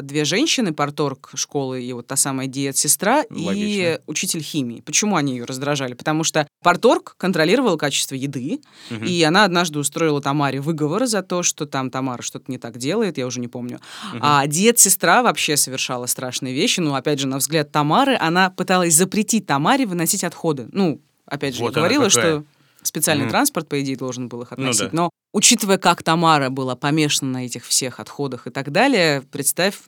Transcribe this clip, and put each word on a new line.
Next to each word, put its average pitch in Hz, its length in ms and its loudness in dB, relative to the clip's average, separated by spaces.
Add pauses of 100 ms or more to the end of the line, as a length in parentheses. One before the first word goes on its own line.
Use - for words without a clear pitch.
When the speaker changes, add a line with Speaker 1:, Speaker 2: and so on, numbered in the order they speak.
Speaker 1:
две 139 240 -2
женщины, 202 480 0
парторг 143 600 -4
школы 131 460 -6
и 123 120 -8
вот 120 140 -12
та 135 100 -4
самая 135 300 -2
диет-сестра, 147 760 0
и - 220 -8
Speaker 2:
Логично. 196 600 0
Speaker 1:
учитель 165 360 -4
химии. 120 400 -6
Почему 202 340 0
они 143 200 0
её 120 100 -8
раздражали? 135 480 -4
Потому 156 320 -2
что 156 200 0 (160)
парторг 226 560 4
контролировала 185 600 2
качество 143 380 -2
еды, 139 440 -6 (300)
Speaker 2:
Мгм. 117 160 -6
Speaker 1:
и 175 180 2
она 180 220 6
однажды 175 340 0
устроила 147 420 0
Тамаре 139 380 0
выговор 151 480 -2
за 214 160 0
то, 180 180 -4
что 165 240 -2
там 135 240 -4
Тамара 131 320 -6
что-то - 300 -12
не 127 60 -8
так 117 200 -12
делает, 165 400 -2
я 127 80 -2
уже 123 140 -6
не 123 80 -8
помню. 120 320 -12 (320)
Speaker 2:
Мгм. 120 100 -10
Speaker 1:
А 143 240 4
диет-сестра 185 800 4
вообще 160 320 0
совершала 127 500 -4
страшные 127 480 -6
вещи. 185 280 0
Ну, 147 140 0
опять 135 260 0
же, 139 60 0
на 131 100 -2
взгляд 147 340 0
Тамары, 190 480 4
она 180 300 4
пыталась 185 440 2
запретить 190 520 2
Тамаре 190 400 2
выносить 180 400 -2
отходы. 151 480 -4
Ну, 170 260 0 (260)
опять 143 300 -6
же, 113 60 -6
Speaker 2:
Вот 120 140 -2
Speaker 1:
я 117 40 2
Speaker 2:
она 165 80 2
Speaker 1:
говорила, 269 220 4
Speaker 2:
какая. 151 300 4
Speaker 1:
что 151 40 -8 (400)
специальный 156 420 0
Speaker 2:
Мгм. - 60 -2
Speaker 1:
транспорт, 202 380 0
по 143 120 -2
идее, 135 160 -4
должен 127 320 -8
был 120 120 -12
их 123 100 -14
Speaker 2:
Ну - 20 -12 (120)
Speaker 1:
относить. 110 260 0
Speaker 2:
да. 156 60 -2
Speaker 1:
Но, 170 120 0 (240)
учитывая, 202 440 4
как - 240 2
Тамара 160 480 2
была 131 280 -4
помешана 147 560 0
на 127 120 -6
этих 120 200 -12
всех - 340 -4
отходах - 480 -10
и 123 40 -10
так 139 200 -8
далее, 175 500 4 (100)
представь, 165 440 -2 (120)